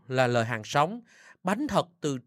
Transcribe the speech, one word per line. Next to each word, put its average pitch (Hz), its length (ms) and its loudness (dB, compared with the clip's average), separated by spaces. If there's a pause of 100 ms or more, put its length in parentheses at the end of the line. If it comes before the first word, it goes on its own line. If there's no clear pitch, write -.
là 131 180 2
lời 120 180 2
hàng 113 200 -6
sống, 170 360 0 (420)
bánh 214 260 -2
thật 190 180 0 (140)
từ 139 260 -2